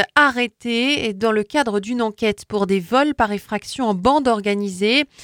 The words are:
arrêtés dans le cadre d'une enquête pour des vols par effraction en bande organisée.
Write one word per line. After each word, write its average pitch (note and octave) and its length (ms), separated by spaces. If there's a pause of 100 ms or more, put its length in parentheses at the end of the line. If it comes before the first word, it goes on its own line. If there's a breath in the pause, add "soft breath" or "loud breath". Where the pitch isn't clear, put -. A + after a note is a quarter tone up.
(140)
arrêtés A#3+ 1000
dans G#3+ 180
le G#3+ 100
cadre A3+ 380
d'une A#3+ 220
enquête G#3+ 440
pour G3+ 200
des F#3+ 140
vols C4 340
par G#3+ 180
effraction G#3 540
en G#3+ 80
bande B3+ 340
organisée. G3+ 760 (200 loud breath)